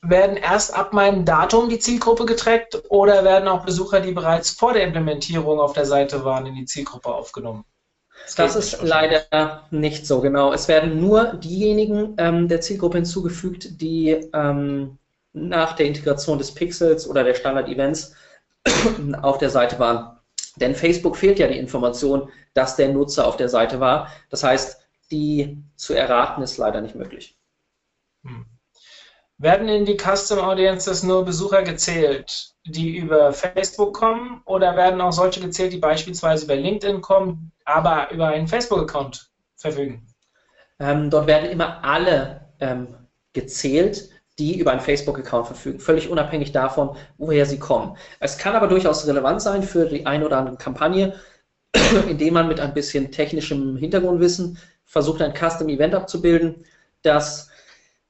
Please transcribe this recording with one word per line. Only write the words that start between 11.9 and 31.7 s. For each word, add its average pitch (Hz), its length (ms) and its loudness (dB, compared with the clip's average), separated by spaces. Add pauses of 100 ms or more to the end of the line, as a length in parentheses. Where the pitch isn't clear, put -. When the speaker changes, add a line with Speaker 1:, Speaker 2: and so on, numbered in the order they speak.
Speaker 2:
ähm, 170 320 2
der 170 140 0
Zielgruppe 180 340 -2
hinzugefügt, 175 840 -6
die, 160 340 0 (200)
ähm, 143 640 -2 (380)
nach 160 400 -2
der - 100 0
Integration 147 540 -2
des 139 160 -8
Pixels 165 520 0
oder 135 160 0
der 123 120 4
Standard-Events 135 800 -4 (500)
<clears throat> 156 560 0
auf 139 160 2
der 139 140 0
Seite 120 280 2
waren. 120 380 0 (400)
Denn 127 180 0
Facebook 175 440 0
fehlt 196 200 4
ja 156 80 4
die 131 120 0
Information, 135 720 -2 (240)
dass 131 200 0
der 139 140 2
Nutzer 139 380 0
auf 117 100 0
der 123 140 -2
Seite 120 300 2
war. 135 280 2 (220)
Das - 140 -6
heißt, 135 360 0 (300)
die 147 520 -2 (140)
zu - 160 -8
erraten 131 500 0
ist 123 140 -8
leider 110 240 -2
nicht 110 140 -10
möglich. - 420 -16 (840)
Speaker 1:
Hm. 120 240 -18 (960)
Werden 196 280 4
in 208 160 2
die 202 100 2
Custom 202 420 0
Audiences 185 640 0
nur 185 220 2
Besucher 190 380 0
gezählt, 165 920 -2 (140)